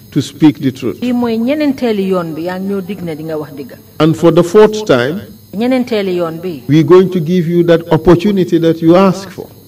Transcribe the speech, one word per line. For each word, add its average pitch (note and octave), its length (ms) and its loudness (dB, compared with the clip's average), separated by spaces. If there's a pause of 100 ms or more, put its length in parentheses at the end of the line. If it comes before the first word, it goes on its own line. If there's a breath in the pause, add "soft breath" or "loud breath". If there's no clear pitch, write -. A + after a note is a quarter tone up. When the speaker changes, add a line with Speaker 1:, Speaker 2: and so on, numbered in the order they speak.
(120)
Speaker 1:
to D3+ 100 -2
speak - 380 2
the C3+ 120 -2
truth. A#2+ 300 -8
Speaker 2:
Bii B3 120 -2
mooy A#3+ 240 -2
ñeneenteeli B3+ 720 -2
yoon F3 260 -4
bi, D#3 80 -8
yaa F3+ 160 -6
ngi F#3+ 140 -8
ñoo G3 120 -6
dig F3+ 160 -10
ne E3+ 140 -8
di D3+ 80 -12
nga D#3+ 160 -8
wax D3 140 -12
dëgg. C#3 240 -16 (220)
Speaker 1:
And D#3 160 2
for E3 160 2
the E3+ 120 4
fourth G#3+ 420 4
time, C#3+ 360 0 (320)
Speaker 2:
Ñeneenteeli A3+ 640 -2
yoon E3 260 -4
bi. E3 260 -10
Speaker 1:
we're D#3 160 4
going F#3 260 6
to F#3 100 -2
give E3 280 -2
you F3 160 0
that E3 280 2
opportunity F3 680 2
that D#3+ 220 0
you E3 140 4
ask F#3+ 340 2
for. - 180 -16 (200)